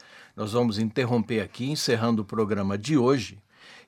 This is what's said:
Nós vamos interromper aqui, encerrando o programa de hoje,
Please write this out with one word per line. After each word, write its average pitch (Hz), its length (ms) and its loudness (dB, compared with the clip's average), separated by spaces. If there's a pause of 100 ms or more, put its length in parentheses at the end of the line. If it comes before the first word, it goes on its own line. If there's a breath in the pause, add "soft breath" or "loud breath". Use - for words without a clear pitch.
(360 loud breath)
Nós 104 180 -6
vamos 117 240 2
interromper 113 640 0
aqui, 120 300 -6
encerrando 117 500 0
o 101 40 -6
programa 101 520 -2
de 123 180 -2
hoje, 117 440 2 (480 loud breath)